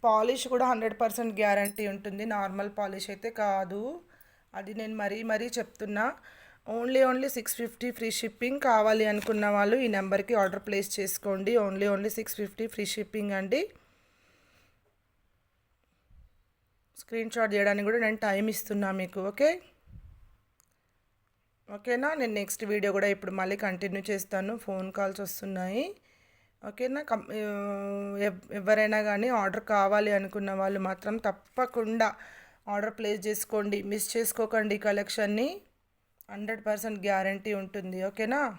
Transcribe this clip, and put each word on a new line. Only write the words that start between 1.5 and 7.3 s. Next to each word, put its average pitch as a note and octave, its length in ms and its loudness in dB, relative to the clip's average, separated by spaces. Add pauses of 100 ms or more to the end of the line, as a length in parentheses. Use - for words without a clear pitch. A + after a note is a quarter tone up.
ఉంటుంది. G3+ 320 -8 (100)
నార్మల్ G3 440 -2
పాలిష్ G3 340 -4
అయితే G3+ 180 -8 (120)
కాదు. G3 400 0 (720)
అది G3 260 -10
నేను A3 220 -6
మరీ G3+ 180 -2 (120)
మరీ A3+ 160 0 (100)
చెప్తున్నా. G#3 480 -4 (600)
Only, A#3+ 340 2 (100)
only C4 260 0